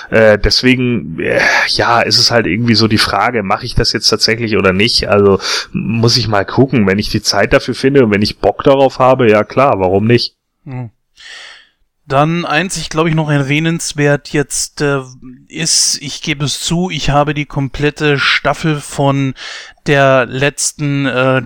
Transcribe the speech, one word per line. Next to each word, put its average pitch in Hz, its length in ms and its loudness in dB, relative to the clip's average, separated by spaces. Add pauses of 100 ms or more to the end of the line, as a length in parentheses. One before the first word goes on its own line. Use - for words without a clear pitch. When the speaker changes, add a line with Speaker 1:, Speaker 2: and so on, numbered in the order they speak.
(120)
Speaker 1:
Äh, 110 260 6
deswegen, 120 840 0
äh, - 220 0 (280)
ja, 117 320 0
ist - 180 0
es - 100 2
halt 117 160 2
irgendwie 110 300 0
so 110 120 2
die 107 120 2
Frage, 110 420 0
mach 101 220 -2
ich 117 100 -10
das - 180 0
jetzt - 180 -2
tatsächlich 110 460 -2
oder 98 160 2
nicht? 95 380 0
Also, 101 300 4 (340)
muss 113 440 0
ich 110 100 -2
mal 101 180 -2
gucken. 131 400 2
Wenn 95 140 2
ich 104 100 -4
die 104 140 -2
Zeit 104 300 0
dafür 131 200 0
finde 135 320 2
und 107 80 0
wenn 101 80 2
ich - 160 -2
Bock - 260 -2
darauf 135 360 2
habe, 127 320 4
ja 107 120 4
klar, 127 360 0
warum 95 260 2
nicht? 120 300 2 (280)
Speaker 2:
Hm. 127 280 -12 (1160)
Dann 151 380 0
einzig, 160 460 -4
glaub 156 160 0
ich, 156 80 0
noch 156 160 0
erwähnenswert 147 1000 0
jetzt, - 520 -4
äh, 143 180 0 (480)
ist, - 560 -2
ich - 180 -12
gebe 147 240 -4
es - 140 -6
zu, 175 320 -2
ich 151 180 -4
habe 143 240 2
die 143 140 -6
komplette 143 720 -2
Staffel 147 600 -2
von 139 540 -2 (540)
der 135 400 4
letzten, 139 800 -4
äh, 131 380 0